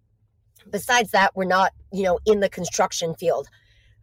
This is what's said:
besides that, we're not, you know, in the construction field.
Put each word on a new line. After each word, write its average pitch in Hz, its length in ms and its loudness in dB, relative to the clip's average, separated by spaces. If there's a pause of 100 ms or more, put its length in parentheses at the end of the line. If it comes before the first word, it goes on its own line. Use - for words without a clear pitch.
(680)
besides 240 420 0
that, 190 260 2
we're 190 80 -2
not, 185 260 2 (220)
you 196 100 -4
know, 175 220 2
in 208 160 2
the 190 80 2
construction 170 680 -4
field. - 320 -2 (560)